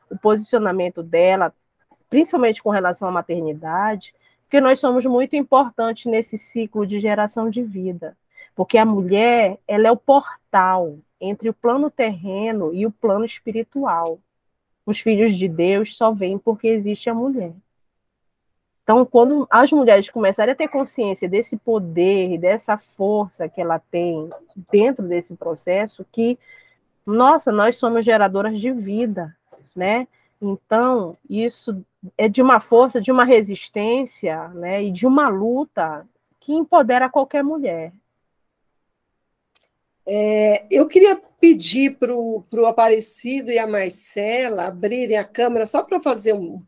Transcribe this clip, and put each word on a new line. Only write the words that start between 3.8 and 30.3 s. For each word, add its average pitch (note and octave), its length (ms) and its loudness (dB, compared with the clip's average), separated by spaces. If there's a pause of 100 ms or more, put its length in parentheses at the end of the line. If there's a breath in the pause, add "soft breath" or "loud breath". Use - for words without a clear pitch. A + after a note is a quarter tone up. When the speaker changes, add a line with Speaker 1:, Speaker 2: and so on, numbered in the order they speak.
Speaker 1:
porque C#4 180 2
nós C4 180 4
somos B3+ 260 0
muito C4 300 -2
importantes B3 680 0
nesse A3+ 320 -4
ciclo G#3+ 480 -6
de G3+ 140 -6
geração G#3+ 500 -2
de A#3 140 -6
vida, F#3 520 -10 (380 soft breath)
porque F#3+ 240 0
a A3 80 4
mulher, G#3 800 2
ela G#3+ 220 2
é A3+ 40 6
o A#3+ 60 2
portal F#3 1000 0 (240)
entre G#3 260 -8
o A3 60 -2
plano C4+ 360 -2
terreno G3+ 840 -6
e G3 120 -4
o A3+ 60 -4
plano G#3 320 -2
espiritual. G#3 960 -6 (680)
Os G#3+ 140 -4
filhos G#3+ 380 2
de F#3+ 100 -2
Deus F#3 480 -2
só A3 160 2
vêm G3 260 -4
porque A3 300 -4
existe G#3 420 -2
a A#3 40 -2
mulher. A#3 400 -6 (1300)
Então, B3 220 4
quando B3+ 440 4
as B3 220 6
mulheres A3+ 380 4
começarem G#3+ 420 0
a C4+ 40 -6
ter D#4 120 -4
consciência G#3 640 -4
desse A3 260 -2
poder F#3 800 0
e E3 40 -4
dessa G#3 400 0
força G3 720 -4
que F3+ 140 -10
ela E3 180 -2
tem E3+ 500 -6 (400)
dentro G#3+ 380 2
desse F3 280 -6
processo, F#3 760 -6
que, A#3 260 -2 (680 soft breath)
nossa, B3+ 480 4
nós G#3+ 240 2
somos A#3 260 -2
geradoras G#3 560 0
de A3+ 140 -4
vida, G3+ 600 -6 (400)
né? G#3 340 -2 (340)